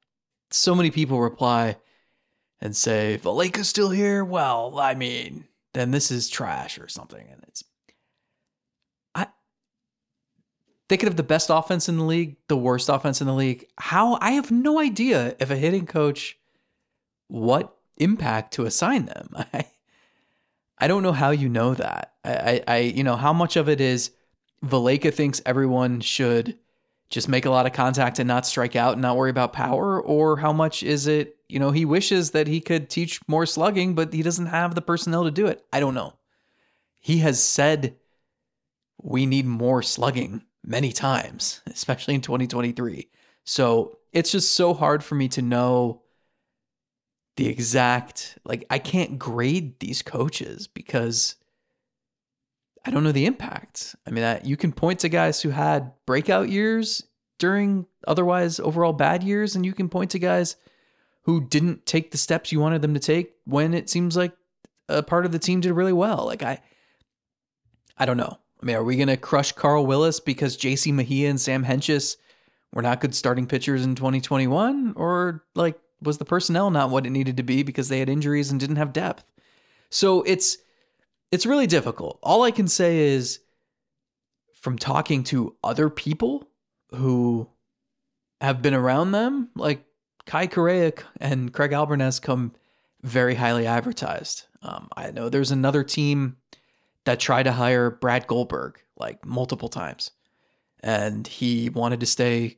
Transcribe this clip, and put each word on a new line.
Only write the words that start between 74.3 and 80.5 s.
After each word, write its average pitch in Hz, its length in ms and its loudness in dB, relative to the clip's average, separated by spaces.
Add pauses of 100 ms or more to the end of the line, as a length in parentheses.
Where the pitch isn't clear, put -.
Or, 175 480 -2 (100)
like, 165 240 0 (240)
was 151 160 -2
the 151 80 -8
personnel 180 440 0
not 143 200 2
what 131 160 0
it 120 40 -6
needed 131 280 -2
to 127 60 -2
be 131 200 0
because 135 260 -4
they 131 100 -2
had 131 100 -2
injuries 147 420 0
and 139 80 0
didn't 139 160 -2
have 147 180 -2
depth? 180 300 -4 (640)
So 190 340 4
it's, 185 340 0 (760)